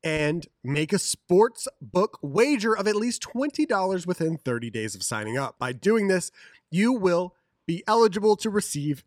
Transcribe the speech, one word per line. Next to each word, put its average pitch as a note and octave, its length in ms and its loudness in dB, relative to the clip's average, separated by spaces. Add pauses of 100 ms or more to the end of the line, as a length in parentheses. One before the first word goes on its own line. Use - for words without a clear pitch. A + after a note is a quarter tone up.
and D3+ 440 -2 (180)
make D3+ 300 -2
a F#3+ 40 4
sports - 680 2 (160)
book F3+ 400 -2
wager A3 520 2
of G3 140 -2
at G#3 80 2
least A#3 240 -2
twenty D4 460 -2
dollars F#3+ 400 0
within E3 320 -2
thirty A#2+ 320 -4
days G#2+ 240 -6
of F#2+ 80 -12
signing A2 340 -4
up. C3+ 220 -4
By B2+ 160 -4
doing G3+ 340 2
this, F#3 220 0 (400)
you G#3+ 240 2
will F3+ 400 0 (320)
be E3+ 200 -4
eligible G#3+ 500 4
to A3 120 -4
receive D3+ 580 -4